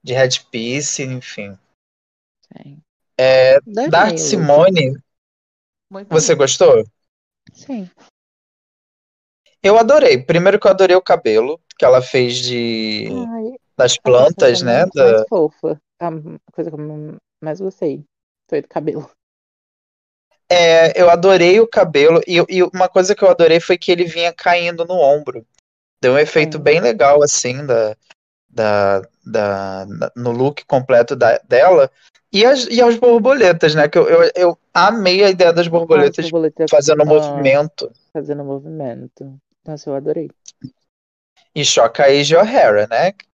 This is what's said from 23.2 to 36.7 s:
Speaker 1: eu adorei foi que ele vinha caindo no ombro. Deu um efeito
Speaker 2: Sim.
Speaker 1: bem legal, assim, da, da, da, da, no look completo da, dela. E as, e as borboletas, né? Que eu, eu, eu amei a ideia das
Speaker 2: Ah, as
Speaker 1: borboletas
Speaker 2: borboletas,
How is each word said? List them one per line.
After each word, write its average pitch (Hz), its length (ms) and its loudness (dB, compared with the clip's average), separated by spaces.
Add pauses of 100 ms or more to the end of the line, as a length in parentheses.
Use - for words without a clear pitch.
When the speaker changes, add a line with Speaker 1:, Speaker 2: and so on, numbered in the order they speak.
Speaker 1:
eu 196 60 4
adorei 170 320 4
foi 175 160 -2
que - 160 -4
ele 175 120 -2
vinha 170 280 -6
caindo 170 540 -4
no 180 80 -6
ombro. 143 500 -2 (560)
Deu 127 140 0
um 143 40 2
efeito 156 400 -2
Speaker 2:
Sim. 147 40 -10
Speaker 1:
bem 147 180 2
legal, 139 420 2
assim, 131 440 -4
da, 113 300 -4 (520)
da, 101 520 -2 (240)
da, 98 600 -6
da, - 320 -10
no 120 140 -8
look 131 360 -6
completo 127 500 0
da, 123 220 0
dela. 143 520 2 (420)
E 208 120 2
as, 254 220 2
e 240 160 -2
as 233 140 2
borboletas, 226 800 2
né? 151 140 0
Que 175 100 0
eu, - 100 2
eu, 165 280 4
eu 175 220 0 (140)
amei 190 520 0
a 196 60 4
ideia 175 220 2
das 170 140 0
Speaker 2:
Ah, - 20 -8
as - 0 -
Speaker 1:
borboletas 160 640 0
Speaker 2:
borboletas, 160 400 -4